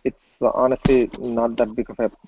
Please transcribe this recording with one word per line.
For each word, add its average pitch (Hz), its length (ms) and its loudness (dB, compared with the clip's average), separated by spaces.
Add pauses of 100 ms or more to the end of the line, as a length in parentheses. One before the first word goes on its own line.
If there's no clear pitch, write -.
it's - 140 -4 (240)
honestly 127 680 2 (100)
not 117 380 -4
that 113 180 0
big 117 140 -6
of 113 100 -10
a 110 100 0 (180)